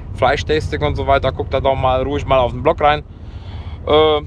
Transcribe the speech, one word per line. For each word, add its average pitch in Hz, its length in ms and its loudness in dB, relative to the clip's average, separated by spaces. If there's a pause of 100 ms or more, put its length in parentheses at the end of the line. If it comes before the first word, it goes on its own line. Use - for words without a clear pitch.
(140)
Fleischtasting 147 680 0
und 143 140 -2
so 135 100 -4
weiter. 135 260 2
Guckt - 220 -6
da 131 60 0
doch 135 160 2
mal 131 260 2
ruhig 139 240 -4
mal 135 120 4
auf 120 140 2
den 123 100 -8
Blog 156 180 2
rein. 147 220 4 (840)
Äh, 151 400 4